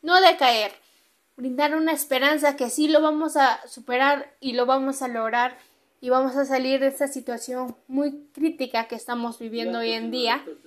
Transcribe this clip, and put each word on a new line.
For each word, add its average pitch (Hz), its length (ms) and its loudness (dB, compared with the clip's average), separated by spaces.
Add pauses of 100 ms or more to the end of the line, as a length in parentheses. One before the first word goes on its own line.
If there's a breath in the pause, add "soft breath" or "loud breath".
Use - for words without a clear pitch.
no 349 180 4
decaer, 254 520 4 (640 soft breath)
brindar 262 380 -2
una 320 160 0
esperanza 285 640 2
que 254 160 -4
sí 302 160 0
lo 302 140 6
vamos 311 360 0
a 269 300 4
superar 262 720 0
y 262 140 -6
lo 247 140 0
vamos 269 360 0
a 254 60 -4
lograr 240 500 -2 (420 soft breath)
y 254 80 -8
vamos 262 280 2
a 277 80 2
salir 269 340 0
de 269 80 2
esta 269 220 0
situación 247 680 -8 (120)
muy 285 440 -4
crítica 262 540 -2
que 240 80 -10
estamos 233 460 -8
viviendo 233 400 -6
hoy 226 100 -2
en 226 220 -6
día, 240 320 -2 (220)